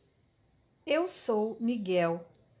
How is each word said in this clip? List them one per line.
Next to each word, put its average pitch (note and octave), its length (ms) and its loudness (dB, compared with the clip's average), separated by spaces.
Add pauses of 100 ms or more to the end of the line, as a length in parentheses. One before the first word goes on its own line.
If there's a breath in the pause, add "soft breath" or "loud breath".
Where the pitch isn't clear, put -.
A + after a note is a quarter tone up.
(840)
Eu D#4+ 240 2
sou A3 520 -2
Miguel, F#3 680 0 (340)